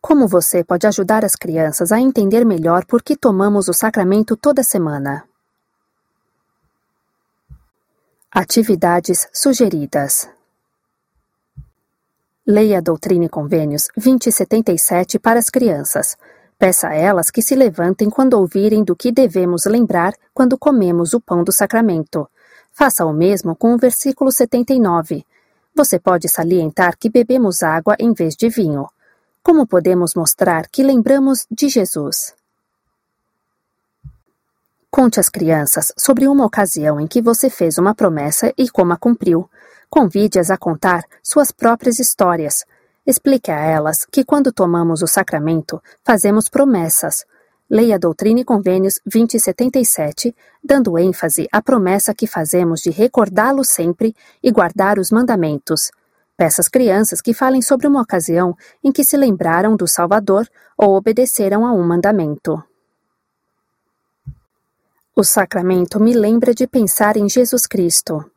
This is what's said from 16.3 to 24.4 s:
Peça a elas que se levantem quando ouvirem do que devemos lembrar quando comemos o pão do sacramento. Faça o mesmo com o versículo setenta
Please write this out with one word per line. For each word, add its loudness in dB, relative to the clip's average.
Peça 0
a -6
elas 0
que -2
se 0
levantem 0
quando 2
ouvirem 2
do -2
que -4
devemos 0
lembrar 0
quando 0
comemos 0
o 0
pão -2
do -2
sacramento. -2
Faça 0
o 0
mesmo -2
com 2
o 0
versículo 0
setenta -2